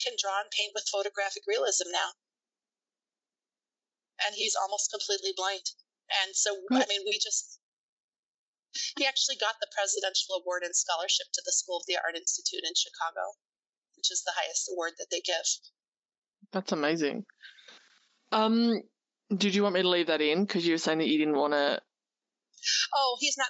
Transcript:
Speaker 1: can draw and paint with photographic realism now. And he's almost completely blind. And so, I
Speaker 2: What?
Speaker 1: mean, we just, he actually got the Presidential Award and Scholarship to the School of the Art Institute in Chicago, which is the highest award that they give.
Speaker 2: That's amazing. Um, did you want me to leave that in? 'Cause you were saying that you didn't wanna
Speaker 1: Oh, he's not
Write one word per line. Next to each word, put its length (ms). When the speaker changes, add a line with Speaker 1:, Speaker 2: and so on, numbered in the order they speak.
Speaker 1:
can 160
draw 220
and 100
paint 240
with 160
photographic 560
realism 460
now. 240
And 100
he's 200
almost 360
completely 440
blind. 300
And 120
so, 200
I 80
Speaker 2:
What? 100
Speaker 1:
mean, 160
we 160
just, 380
he 80
actually 320
got 220
the 160
Presidential 640
Award 240
and 120
Scholarship 580
to 120
the 60
School 260
of 100
the 100
Art 180
Institute 480
in 120
Chicago, 600
which 140
is 120
the 120
highest 360
award 280
that 120
they 80
give. 240
Speaker 2:
That's 200
amazing. 540
Um, 500
did 200
you 80
want 120
me 60
to 80
leave 180
that 140
in? 260
'Cause 180
you 80
were 40
saying 220
that 80
you 100
didn't 200
wanna 440
Speaker 1:
Oh, 240
he's 180
not 120